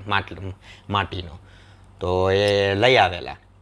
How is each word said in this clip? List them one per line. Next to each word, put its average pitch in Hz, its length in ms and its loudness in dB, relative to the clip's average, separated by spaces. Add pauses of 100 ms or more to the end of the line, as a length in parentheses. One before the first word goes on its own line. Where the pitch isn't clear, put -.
માટલ-, 95 460 -4 (380)
માટીનો. 92 480 -4 (600)
તો 92 300 0
એ 101 440 2
લઈ 120 220 4
આવેલા. 87 360 2 (300)